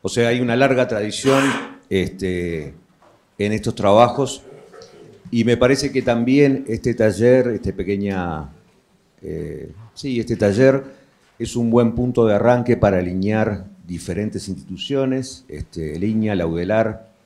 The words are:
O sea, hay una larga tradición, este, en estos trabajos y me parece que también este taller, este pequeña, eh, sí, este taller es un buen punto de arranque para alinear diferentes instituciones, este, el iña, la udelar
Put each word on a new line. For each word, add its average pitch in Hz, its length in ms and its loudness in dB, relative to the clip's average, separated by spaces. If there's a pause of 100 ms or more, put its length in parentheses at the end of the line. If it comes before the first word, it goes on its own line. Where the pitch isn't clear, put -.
O - 60 -8
sea, 117 220 0
hay 123 100 0
una 120 160 0
larga 127 320 2
tradición, 110 560 0 (460)
este, 87 840 -4 (640)
en 104 140 -2
estos 110 240 -4
trabajos 117 680 4 (880)
y 117 120 0
me 117 140 4
parece 135 340 2
que 131 100 0
también 127 680 2
este 113 240 -4
taller, 113 560 4
este 98 240 -4
pequeña, 92 800 -4 (680)
eh, 78 520 -12 (200)
sí, 131 240 -6
este 113 200 -4
taller 123 440 4 (560)
es 117 200 -8
un 117 120 0
buen 117 240 4
punto 123 320 0
de 104 100 2
arranque 120 420 2
para 98 220 2
alinear 98 680 -2 (200)
diferentes 92 640 -8
instituciones, 131 1000 -6
este, 76 480 -10
el 90 80 -4
iña, 110 300 0
la 87 120 -2
udelar 101 640 -2 (140)